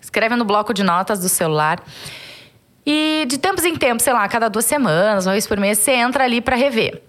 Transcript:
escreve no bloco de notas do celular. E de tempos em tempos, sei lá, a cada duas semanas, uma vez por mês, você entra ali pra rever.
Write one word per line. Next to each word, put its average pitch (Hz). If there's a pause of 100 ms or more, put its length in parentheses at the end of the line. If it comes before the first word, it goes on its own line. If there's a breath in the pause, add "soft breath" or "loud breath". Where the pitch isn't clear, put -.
escreve 220
no 240
bloco 208
de 196
notas 185
do 180
celular. 156 (1040 loud breath)
E 311
de 269
tempos 370
em 339
tempos, 240
sei 269
lá, 226
a 196
cada 226
duas 214
semanas, 202
uma 190
vez 202
por 208
mês, 202
você 277
entra 254
ali 240
pra 254
rever. 233